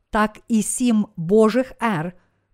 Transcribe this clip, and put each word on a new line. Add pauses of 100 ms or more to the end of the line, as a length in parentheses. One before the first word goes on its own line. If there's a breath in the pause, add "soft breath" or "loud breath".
(100)
так (100)
і
сім (100)
Божих
ер (420)